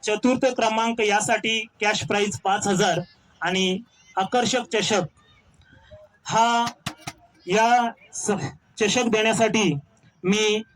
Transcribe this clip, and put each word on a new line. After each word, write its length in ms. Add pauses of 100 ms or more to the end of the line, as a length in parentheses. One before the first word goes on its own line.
चतुर्थ 440
क्रमांक 540
यासाठी 680 (140)
कॅश 280
प्राइज 320
पाच 280
हजार 320 (400)
आणि 380 (380)
आकर्षक 440 (120)
चषक. 300 (1200)
हा, 420 (800)
या 440 (220)
स-, 380 (300)
चषक 240
देण्यासाठी 720 (500)
मी 380 (140)